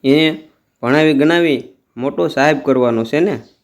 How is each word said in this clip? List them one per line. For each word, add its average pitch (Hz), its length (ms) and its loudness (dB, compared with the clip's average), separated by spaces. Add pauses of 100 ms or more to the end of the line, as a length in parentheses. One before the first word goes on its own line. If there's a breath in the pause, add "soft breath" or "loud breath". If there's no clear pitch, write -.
એને 156 460 0 (320)
ભણાવી 151 320 2
ગણાવી 151 500 0 (340)
મોટો 143 300 -4
સાહેબ 143 380 0
કરવાનો 123 380 0
છે 143 160 -2
ને. 170 200 -2 (240)